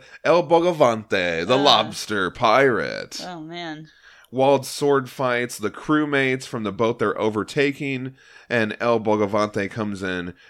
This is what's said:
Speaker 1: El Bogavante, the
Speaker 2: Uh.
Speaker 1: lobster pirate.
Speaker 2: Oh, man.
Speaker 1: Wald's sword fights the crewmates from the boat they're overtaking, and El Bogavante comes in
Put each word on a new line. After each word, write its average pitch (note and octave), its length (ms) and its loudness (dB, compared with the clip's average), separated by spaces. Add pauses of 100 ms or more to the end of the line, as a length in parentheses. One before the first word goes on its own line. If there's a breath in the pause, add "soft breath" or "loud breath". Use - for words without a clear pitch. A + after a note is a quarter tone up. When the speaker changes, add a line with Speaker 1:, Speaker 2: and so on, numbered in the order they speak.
(240 loud breath)
Speaker 1:
El E3 240 4
Bogavante, A2+ 1000 2
the B2 120 4
Speaker 2:
Uh. C#3 40 2
Speaker 1:
lobster G#2+ 720 2
pirate. G#2+ 960 0
Speaker 2:
Oh, F3 140 -12
man. D#3+ 460 -14 (440 loud breath)
Speaker 1:
Wald's C3 380 2
sword C#3 400 0
fights B2 480 -2
the G#2 120 -4
crewmates C#3 760 0
from A#2 180 -8
the G2+ 80 -2
boat A2+ 280 -2
they're G#2 200 -2
overtaking, C3 960 -4 (340 loud breath)
and A2+ 300 -2
El A#2 220 2
Bogavante G#2 680 0
comes G#2 320 -6
in F2+ 320 -6 (160 loud breath)